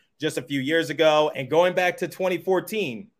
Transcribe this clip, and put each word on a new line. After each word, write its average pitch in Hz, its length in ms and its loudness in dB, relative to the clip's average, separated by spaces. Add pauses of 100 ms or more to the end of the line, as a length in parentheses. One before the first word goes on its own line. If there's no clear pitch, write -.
(180)
just 151 200 -4
a 143 40 -6
few 139 180 -4
years 156 280 0
ago. 151 460 4
And 131 160 -8
going 175 240 4
back 180 240 0
to 175 100 -4
twenty 185 300 -2
fourteen 170 680 -4 (120)